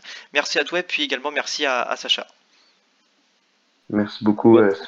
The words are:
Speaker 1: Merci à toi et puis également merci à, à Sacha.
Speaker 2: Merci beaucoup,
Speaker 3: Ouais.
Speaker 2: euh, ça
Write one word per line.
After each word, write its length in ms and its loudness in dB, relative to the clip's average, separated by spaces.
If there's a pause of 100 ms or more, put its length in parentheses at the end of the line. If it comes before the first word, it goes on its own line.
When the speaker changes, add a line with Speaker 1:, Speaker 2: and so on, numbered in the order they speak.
(320)
Speaker 1:
Merci 280 -2
à 40 0
toi 140 -4
et 60 -4
puis 180 -6
également 300 -4
merci 340 -4
à, 160 0
à 140 -4
Sacha. 320 -4 (1600)
Speaker 2:
Merci 320 -4
beaucoup, 360 6
Speaker 3:
Ouais. 80 6
Speaker 2:
euh, 80 2
ça 120 -14